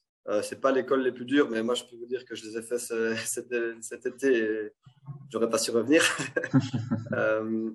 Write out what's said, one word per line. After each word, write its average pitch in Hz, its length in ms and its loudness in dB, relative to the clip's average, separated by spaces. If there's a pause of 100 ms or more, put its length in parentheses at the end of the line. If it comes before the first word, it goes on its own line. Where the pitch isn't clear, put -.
(280)
Euh, 104 160 0
c'est - 180 -8
pas 135 100 4
les 127 140 2
cols 135 160 2
les 123 100 2
plus 123 140 -10
durs, 135 240 4
mais 110 140 0
moi, 120 100 0
je 123 100 -4
peux - 120 -20
vous 117 100 -14
dire 123 200 -6
que 113 100 -12
je 110 100 -14
les 107 100 -10
ai 113 60 -4
fait 120 160 -4
ce, 113 380 -2
<laughs> 113 100 -6
cet, - 260 -6 (300)
cet - 240 -10
été 127 320 2
et 110 340 0 (600)
j'aurais 113 180 2
pas - 80 2
su 113 140 0
revenir. 120 320 6
<laughs> - 100 2 (1000)
Euh, 110 600 0